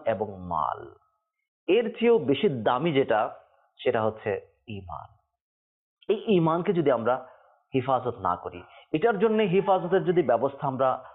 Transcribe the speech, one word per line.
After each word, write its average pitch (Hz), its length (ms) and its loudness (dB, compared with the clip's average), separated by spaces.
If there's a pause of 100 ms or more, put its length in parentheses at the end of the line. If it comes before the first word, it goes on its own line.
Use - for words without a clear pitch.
এবং 101 340 -4
মাল, 82 560 -6 (720)
এর 214 320 0
চেয়েও 233 200 4
বেশি 139 440 0
দামি 139 300 0
যেটা, 127 460 0 (440)
সেটা 113 180 0
হচ্ছে 107 400 -2 (260)
ঈমান। 90 480 -14 (920)
এই 208 180 -2
ঈমানকে 175 460 4
যদি 156 180 2
আমরা 120 360 0 (480)
হেফাজত 127 440 0
না 90 160 0
করি, 87 280 -12 (280)
এটার 196 280 0
জন্য 220 240 2
হেফাজতের 185 600 2
যদি 170 180 2
ব্যবস্থা 131 460 0
আমরা 131 360 -2 (120)